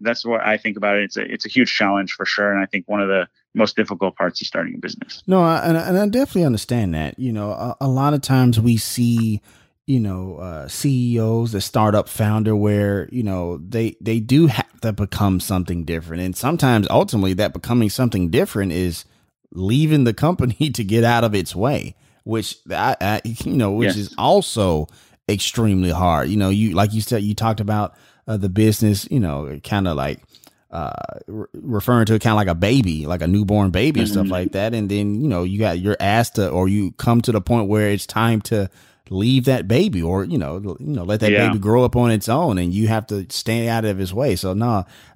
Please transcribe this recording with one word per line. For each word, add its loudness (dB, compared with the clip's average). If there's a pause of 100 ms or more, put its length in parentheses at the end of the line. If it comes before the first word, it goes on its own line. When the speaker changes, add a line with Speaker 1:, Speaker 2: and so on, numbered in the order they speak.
Speaker 1:
that's -4
what -2
I 0
think -8
about 0
it. -2
It's -10
a, -6
it's -8
a -10
huge 0
challenge 0
for -8
sure, -2
and 0
I -4
think -6
one -2
of 0
the 0 (260)
most 0
difficult -2
parts -4
of -10
starting -6
a -12
business. -14
Speaker 2:
No, 4
I, 2
and, 2
and 0
I 2
definitely 0
understand 0
that. -6
You -4
know, -6
a, -8
a -2
lot 2
of 0
times 4
we 4
see, 0 (460)
you 2
know, -4
uh, -12
C 0
E 2
Os 0
that -2
start 2
up 0
founder 0
where, 0
you -4
know, -4
they, -4
they -2
do 6
have -2
to -2
become 0
something -2
different, -6
and -4
sometimes 2
ultimately 2
that 0
becoming 0
something 0
different 0
is -2 (460)
leaving 2
the 2
company 0
<laughs> -6
to -4
get 2
out 4
of 2
its -2
way, -2 (260)
which -4 (140)
I, -2
I, 0
you -4
know, 2
which 0
Speaker 1:
Yes. -
Speaker 2:
is -8
also 2 (420)
extremely 2
hard. 2
You 0
know, 2
you, 2
like 2
you -2
said, -2
you -2
talked -2
about, -2 (300)
uh, -4
the -2
business, 2
you 0
know, -4
kinda -2
like, -4 (480)
uh, -8 (340)
re-, -12
referring 0
to 4
it 2
kinda 4
like 2
a 2
baby, 2
like -4
a -2
newborn 2
baby 2
and 0
stuff 0
Speaker 1:
Mm-hmm. -2
Speaker 2:
like -2
that. -2
And -2
then, -2
you 0
know, 0
you -2
got, 0
you're 0
asked 0
to, 0
or 0
you 0
come 2
to 0
the 0
point 0
where 2
it's -4
time 0
to -2 (400)
leave 2
that 0
baby, 2
or, -2
you -2
know, -4
l-, -10
you -6
know, -4
let 0
that 4
Speaker 1:
Yeah. 4
Speaker 2:
baby 0
grow 4
up 0
on 4
its 0
own, 0
and 0
you 2
have 0
to -6
stay -4
out -2
of -2
his -4
way. 0
So, -4
no, 0 (300)